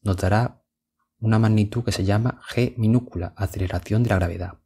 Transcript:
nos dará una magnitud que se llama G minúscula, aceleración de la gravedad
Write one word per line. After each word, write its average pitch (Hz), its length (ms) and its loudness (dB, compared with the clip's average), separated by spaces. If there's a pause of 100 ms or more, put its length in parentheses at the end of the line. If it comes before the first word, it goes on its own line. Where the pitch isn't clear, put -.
nos 95 160 0
dará 104 440 0 (560)
una 110 200 2
magnitud 110 460 2
que 98 80 -4
se - 120 -2
llama 107 360 0 (100)
G - 260 -2
minúscula, 110 600 0
aceleración 92 640 -2
de 117 80 2
la 101 60 2
gravedad 92 500 -4